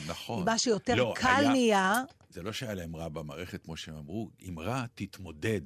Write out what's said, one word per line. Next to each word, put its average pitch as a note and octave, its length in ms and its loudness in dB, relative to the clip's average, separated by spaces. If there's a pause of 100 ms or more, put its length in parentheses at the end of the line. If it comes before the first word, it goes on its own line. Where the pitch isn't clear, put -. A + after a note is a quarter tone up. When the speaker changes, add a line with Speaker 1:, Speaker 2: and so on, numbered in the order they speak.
Speaker 1:
נכון. - 380 -4
Speaker 2:
מה A3+ 140 2
שיותר A#3 360 2
Speaker 1:
לא, A#3 220 4
Speaker 2:
קל B3 120 2
Speaker 1:
היה C4+ 240 6
Speaker 2:
נהיה A3 500 4 (280)
Speaker 1:
זה F2 120 -12
לא G#2 100 -4
שהיה G#2+ 220 -4
להם E2 220 -6
רע E2 120 -6
במערכת, D#2+ 560 -8
כמו D#2+ 120 -10
שהם D#2+ 180 -10
אמרו, D#2+ 360 -8 (180)
אם E2+ 100 -8
רע, A#2 260 -2 (100)
תתמודד, F#2+ 720 -4